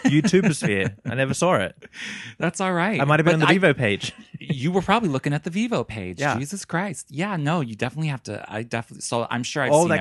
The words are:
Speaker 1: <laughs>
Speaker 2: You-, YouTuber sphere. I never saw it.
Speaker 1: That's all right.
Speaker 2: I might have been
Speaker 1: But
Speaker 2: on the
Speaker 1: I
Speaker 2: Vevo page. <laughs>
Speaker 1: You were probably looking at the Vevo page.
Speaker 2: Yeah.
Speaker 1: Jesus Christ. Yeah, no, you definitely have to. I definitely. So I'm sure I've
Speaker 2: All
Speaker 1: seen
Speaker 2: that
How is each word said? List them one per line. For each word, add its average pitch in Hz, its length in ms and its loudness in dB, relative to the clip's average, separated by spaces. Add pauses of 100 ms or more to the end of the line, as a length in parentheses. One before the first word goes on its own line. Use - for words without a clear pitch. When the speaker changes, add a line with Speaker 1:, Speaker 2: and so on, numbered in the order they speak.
Speaker 1:
<laughs> - 60 0
Speaker 2:
You-, 151 160 6
YouTuber 190 320 4
sphere. 101 500 0
I 131 120 -6
never 135 180 0
saw 170 220 2
it. 92 200 -2 (600)
Speaker 1:
That's 175 240 -2
all 185 100 0
right. 180 260 0
Speaker 2:
I 143 60 2
might 151 160 6
have 156 60 2
been 165 140 4
Speaker 1:
But 170 100 6
Speaker 2:
on 185 100 8
the 175 60 6
Speaker 1:
I 147 60 6
Speaker 2:
Vevo 123 40 -2
page. 104 420 0
<laughs> - 40 -20 (240)
Speaker 1:
You 147 260 -2
were 185 100 2
probably 208 260 2
looking 143 240 0
at 147 120 -2
the 180 60 -8
Vevo 208 360 -2
page. 92 340 -8
Speaker 2:
Yeah. 135 180 0
Speaker 1:
Jesus 143 280 -8
Christ. 175 440 -6
Yeah, 180 260 -4
no, 156 260 0
you 113 120 -6
definitely 143 340 -4
have 135 160 -6
to. 104 220 -8
I 107 160 -6
definitely. 117 380 -8
So 117 300 -4
I'm 120 120 -2
sure 143 200 -4
I've 131 100 2
Speaker 2:
All 151 120 8
Speaker 1:
seen 170 40 2
Speaker 2:
that 160 120 2